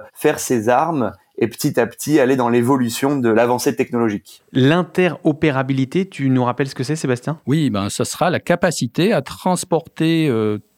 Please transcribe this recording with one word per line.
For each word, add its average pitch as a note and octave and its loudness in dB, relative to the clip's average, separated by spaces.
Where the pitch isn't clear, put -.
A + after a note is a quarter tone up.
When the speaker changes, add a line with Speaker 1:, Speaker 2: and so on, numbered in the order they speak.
Speaker 1:
faire D3+ 0
ses A2+ -2
armes C3+ 2
et A#2 0
petit C3+ -2
à A#2 4
petit D3 0
aller C3 4
dans B2 2
l'évolution B2 2
de B2 0
l'avancée A#2+ 2
technologique. A#2 -2
Speaker 2:
L'interopérabilité, D3 0
tu C#3 -2
nous B2+ 2
rappelles B2 -2
ce - -16
que C3 -4
c'est, C#3 -4
Sébastien ? C#3 -4
Speaker 3:
Oui, C#3+ 2
ben, G2+ -2
ça A#2+ -4
sera - -2
la B2 -2
capacité F3 0
à D#3+ 0
transporter, E3 -2
euh, G#2+ 0